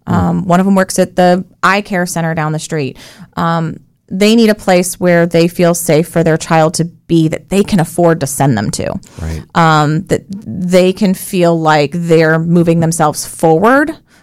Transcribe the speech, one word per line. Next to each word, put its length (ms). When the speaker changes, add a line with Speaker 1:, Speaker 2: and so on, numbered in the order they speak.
Speaker 1:
Um, 360
Speaker 2:
Hmm. 60
Speaker 1:
one 120
of 60
'em 80
works 240
at 180
the 280
eye 200
care 240
center 280
down 180
the 60
street. 380
Um, 400
they 220
need 160
a 60
place 420
where 260
they 220
feel 260
safe 360
for 160
their 120
child 380
to 100
be, 440
that 200
they 140
can 160
afford 420
to 60
send 320
them 140
to. 200
Speaker 2:
Right. 200
Speaker 1:
Um, 520
that 220
they 640
can 220
feel 460
like 340
they're 460
moving 400
themselves 440
forward, 720